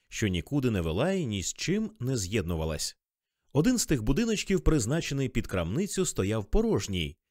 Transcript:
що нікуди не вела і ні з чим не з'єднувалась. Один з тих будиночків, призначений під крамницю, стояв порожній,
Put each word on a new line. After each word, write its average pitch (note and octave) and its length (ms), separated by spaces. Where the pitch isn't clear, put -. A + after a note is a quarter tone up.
що - 180
нікуди A#2+ 440
не G2 100
вела F2 300
і F#3+ 140
ні G2+ 180
з - 100
чим G#3 460
не B2+ 180
з'єднувалась. E2+ 800
Один G#3+ 240
з - 80
тих B2 180
будиночків, F#3+ 580
призначений C#3 680
під - 180
крамницю, A#2 580
стояв G#2 400
порожній, G#2+ 720